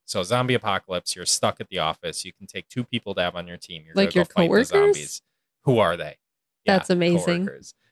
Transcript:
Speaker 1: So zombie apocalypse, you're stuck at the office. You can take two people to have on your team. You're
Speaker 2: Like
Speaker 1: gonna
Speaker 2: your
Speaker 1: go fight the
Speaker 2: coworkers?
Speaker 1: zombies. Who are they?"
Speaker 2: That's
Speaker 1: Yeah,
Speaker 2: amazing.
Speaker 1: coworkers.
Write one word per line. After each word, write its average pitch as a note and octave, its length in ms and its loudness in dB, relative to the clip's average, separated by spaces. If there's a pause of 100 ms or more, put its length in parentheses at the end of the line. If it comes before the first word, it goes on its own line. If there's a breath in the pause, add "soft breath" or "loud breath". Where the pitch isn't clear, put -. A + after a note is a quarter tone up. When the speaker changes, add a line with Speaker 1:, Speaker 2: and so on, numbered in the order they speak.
Speaker 1:
So G2 200 -4
zombie B2 300 0
apocalypse, F#2+ 640 -4
you're F2 100 -10
stuck - 340 -2
at F#2 80 -12
the F#2 100 -6
office. D#2 460 -4
You F2+ 80 -14
can G2 140 -20
take - 220 -14
two B2 160 -6
people G#2+ 300 -6
to F#2+ 60 -4
have F2 160 -2
on F2 120 -10
your F2 80 -14
team. E2 280 -18
You're D#2+ 100 -20
Speaker 2:
Like G3 160 2
Speaker 1:
gonna F3+ 100 2
Speaker 2:
your E3+ 40 2
Speaker 1:
go - 40 -4
fight - 140 0
the E3 60 4
Speaker 2:
coworkers? A3 200 2
Speaker 1:
zombies. G4+ 540 2 (420)
Who B2 140 4
are F2 180 2
they?" D2+ 220 -10 (480)
Speaker 2:
That's F#3+ 240 2
Speaker 1:
Yeah, F#3 40 6
Speaker 2:
amazing. F3 520 2
Speaker 1:
coworkers. - 280 -14 (180)